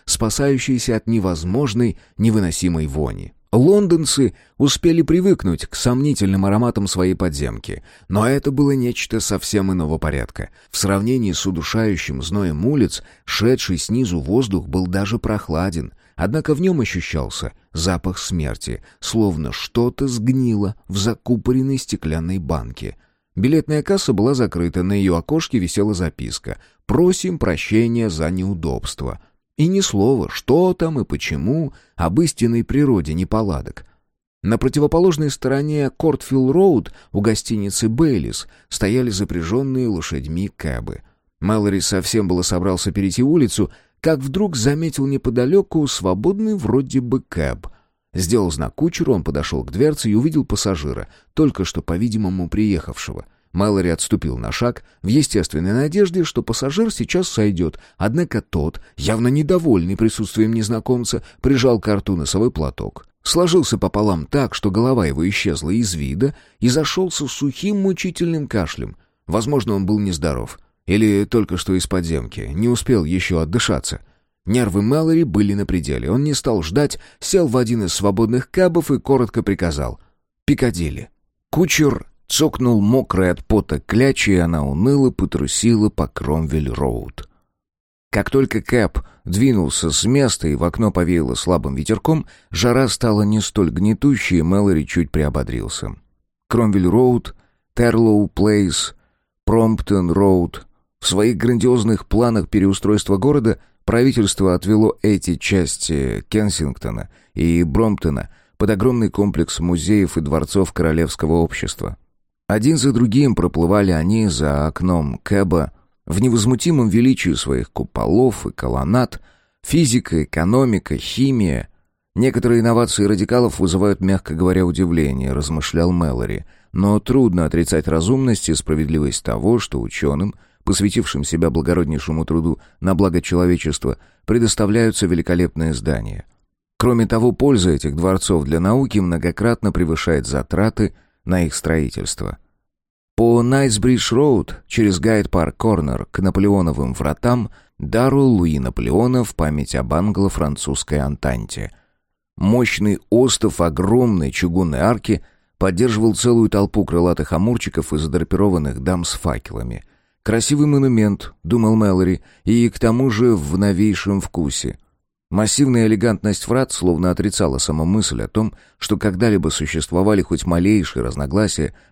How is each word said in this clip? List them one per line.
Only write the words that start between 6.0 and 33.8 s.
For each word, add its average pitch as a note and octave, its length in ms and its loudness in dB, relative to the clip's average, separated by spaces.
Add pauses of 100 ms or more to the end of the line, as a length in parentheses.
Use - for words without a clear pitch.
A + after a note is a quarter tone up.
ароматам G#2+ 400 0
своей F#2 300 0
подземки, C#2 680 -6 (260)
но G#2 200 0
это C#3 240 0
было C#3 200 2
нечто A#2+ 480 -2
совсем F#2+ 520 -2
иного D#2+ 260 -2
порядка. D2 520 -6 (200)
В - 80 -10
сравнении G#2 540 0
с - 160 -4
удушающим F#2 760 -2
зноем E2+ 460 -2
улиц, C3 340 0 (220)
шедший G#2+ 540 0
снизу G2+ 420 -2
воздух F#2+ 480 -2
был F#2 180 -2
даже G2 320 -4
прохладен, E2+ 760 -4 (220)
однако D3 380 -2
в C#3+ 80 -4
нем F3+ 200 2
ощущался - 720 -6 (180)
запах F2 480 -4
смерти, C2+ 640 -6 (160)
словно E2 520 0
что-то A#2+ 560 -2
сгнило A#2 680 0 (120)
в F#2+ 100 -6
закупоренной B2 800 0
стеклянной E2 600 -4
банке. B1 600 -8 (400)
Билетная D3+ 460 2
касса G3 300 0
была A2 200 2
закрыта, F2+ 480 -2
на F#2+ 120 0
ее F#2+ 240 2
окошке D3 420 -2
висела G2+ 340 0
записка: - 640 -6 (280)
"Просим F3+ 520 2
прощения A2+ 720 0
за D#2 220 -2
неудобство". D#2+ 880 -6 (380)
И D3+ 100 4
ни F#3 140 2
слова, G#2+ 480 0
что F3 440 2
там D#3+ 280 -4
и - 20 -2
почему, B2 680 -4 (240)
об F2 240 2
истинной A#2 420 0
природе A2+ 500 2
неполадок. F#2 720 -4 (560)